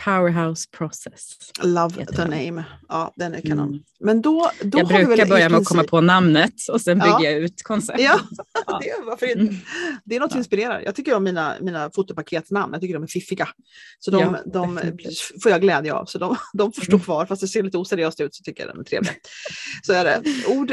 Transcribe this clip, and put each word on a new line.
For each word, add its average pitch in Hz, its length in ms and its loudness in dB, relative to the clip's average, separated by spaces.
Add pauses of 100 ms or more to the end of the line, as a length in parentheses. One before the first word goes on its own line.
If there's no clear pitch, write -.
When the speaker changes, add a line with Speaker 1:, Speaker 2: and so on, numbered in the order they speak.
Speaker 1:
Powerhouse 170 640 0
Process - 680 -12 (240)
Speaker 2:
Love 170 380 0
Speaker 1:
heter - 160 -10
Speaker 2:
the 175 60 -2
Speaker 1:
den. 165 80 -2
Speaker 2:
Name. 165 340 -6 (240)
Ja, 160 280 -6
den 170 180 -8
är - 60 -10
kanon. 147 280 -2
Speaker 1:
Mm. 147 120 -8 (200)
Speaker 2:
Men 220 220 2
då, 320 280 2 (120)
då 202 160 0
Speaker 1:
Jag 165 80 6
Speaker 2:
har 175 60 2
vi 196 60 8
väl 185 80 6
Speaker 1:
brukar 220 200 6
Speaker 2:
i - 20 0
Speaker 1:
börja 175 200 6
med 165 100 6
att - 0 -
Speaker 2:
princip 190 100 0
Speaker 1:
komma 170 160 4
på 165 160 4
namnet 175 520 6 (200)
och 233 80 0
sen 180 180 2
Speaker 2:
Ja. 208 200 4
Speaker 1:
bygga 151 120 2
ut 160 320 -2
koncept. 220 380 -4
Speaker 2:
Ja, 285 180 6 (480)
Speaker 1:
Ja. - 120 -4
Speaker 2:
<laughs> - 40 -8
det 254 80 -6
är, 415 160 -8
varför 247 200 -6
inte? 233 140 0
Speaker 1:
Mm. 208 140 2 (500)
Speaker 2:
Det 214 120 -6
är 254 40 -2
något 285 100 -2
som 262 80 -4
Speaker 1:
Ja. - 20 -2
Speaker 2:
inspirerar. 220 400 -4
Jag 196 140 -6
tycker 269 200 -2
om 196 100 0
mina, 170 360 -2
mina 160 340 -6
fotopaketsnamn. 175 800 -4
Jag 175 100 -8
tycker 180 120 -6
de 151 80 -6
är 160 40 -10
fiffiga. 185 420 -6 (500)
Så - 120 -6
de, 190 100 4
Speaker 1:
Ja, 180 160 2 (160)
Speaker 2:
de 175 220 -2
Speaker 1:
definitivt. - 680 -8
Speaker 2:
får 226 100 6
jag 170 80 4
glädje 156 340 2
av. - 100 -4
Så - 140 -10
de, 170 260 -2
<laughs> - 80 -20
de 208 200 0
får 254 100 -10
stå 180 100 0
Speaker 1:
Mm. 196 120 8
Speaker 2:
kvar, 170 220 0
fast 196 160 -4
det 196 60 -4
ser 208 140 -2
lite 190 160 -2
oseriöst 165 420 -2
ut 147 140 -4
så - 80 -20
tycker - 240 -12
jag - 80 -12
de 80 60 -14
är - 40 -10
trevliga. 147 280 -2 (720)
Så 208 100 0
är 180 120 2
det. 170 180 0 (260)
Ord, 269 240 0